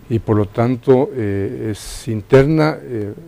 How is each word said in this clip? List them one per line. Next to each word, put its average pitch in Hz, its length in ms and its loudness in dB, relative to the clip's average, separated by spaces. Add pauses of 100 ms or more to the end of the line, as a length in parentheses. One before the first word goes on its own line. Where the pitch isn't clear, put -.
Y 113 100 0
por 110 160 0
lo 104 100 2
tanto, 123 680 2
eh, 110 580 -4
es - 380 -12
interna, 139 720 2
eh, 107 320 -8 (140)